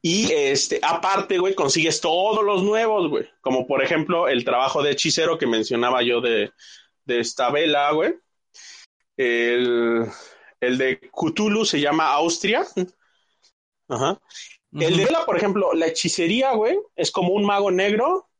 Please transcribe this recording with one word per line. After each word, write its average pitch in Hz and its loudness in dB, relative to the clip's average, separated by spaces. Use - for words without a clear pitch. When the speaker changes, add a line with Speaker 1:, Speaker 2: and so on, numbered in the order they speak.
Speaker 1:
Y, 180 2
este, 139 0
aparte, 190 0
güey, 190 0
consigues 156 0
todos 196 0
los 202 0
nuevos, 214 0
güey. - -4
Como, 131 -2
por 135 0
ejemplo, 165 0
el 123 0
trabajo 131 0
de 143 2
hechicero 160 0
que 139 -2
mencionaba 120 0
yo 120 0
de, 113 -2
de 120 0
esta 123 -2
vela, 147 2
güey. 180 0
El, 120 0
el 127 0
de 131 0
Cthulhu 208 -2
se 160 0
llama 147 2
Austria. 170 0
Ajá. 139 -2
El 160 0
Speaker 2:
Ujú. 170 2
Speaker 1:
de - 2
Vela, 320 0
por 185 0
ejemplo, 190 0
la 165 0
hechicería, 202 0
güey, 226 0
es 156 -2
como 180 0
un 202 2
mago 202 2
negro 214 0